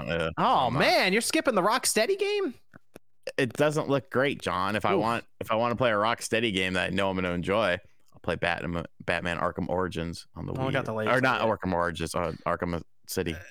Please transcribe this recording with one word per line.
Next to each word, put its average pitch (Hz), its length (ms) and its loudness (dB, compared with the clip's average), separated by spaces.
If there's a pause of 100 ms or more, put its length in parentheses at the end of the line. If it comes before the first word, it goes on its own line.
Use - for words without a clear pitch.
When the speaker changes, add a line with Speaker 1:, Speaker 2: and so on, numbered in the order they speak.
Speaker 1:
gonna, 85 100 0
yeah, 80 120 0 (100)
Speaker 2:
Oh, 185 260 2
Speaker 1:
I'm 117 80 0
not. 139 60 0
Speaker 2:
man, 240 340 4
you're 226 80 2
skipping 302 320 0
the 190 80 2
Rocksteady 254 560 2
game? 392 380 -2 (840)
Speaker 1:
It 131 160 0
doesn't 147 340 0
look 135 220 0
great, 131 320 0
John. 92 340 0
If 104 80 -2
I 104 100 4
Speaker 2:
Ooh. 98 60 4
Speaker 1:
want, 113 260 0 (140)
if - 120 -4
I 110 40 2
wanna 120 200 2
play 120 160 4
a 107 40 4
Rocksteady 113 560 2
game 92 220 2
that 87 140 2
I - 20 -2
know 98 220 0
I'm 92 40 -2
gonna 92 180 0
enjoy, 90 440 2 (360)
I'll - 80 -20
play 85 140 -2
Batman, 85 500 -2 (200)
Batman 85 320 -2
Arkham 87 320 -2
Origins 87 560 -4 (100)
on 90 100 -8
the 92 80 -6
Speaker 2:
Well, 131 140 -4
I - 20 -4
Speaker 1:
Wii 127 40 -4
Speaker 2:
got 135 60 0
Speaker 1:
U. 120 60 -4
Speaker 2:
delayed 110 220 -2
Speaker 1:
Or 120 80 4
Speaker 2:
to 131 60 2
Speaker 1:
not 127 200 2
Speaker 2:
it. 113 60 2
Speaker 1:
Arkham 95 260 0
Origins, 85 420 0
uh, 85 180 -2 (120)
Arkham 85 360 -2 (260)
City. 85 260 -2 (180)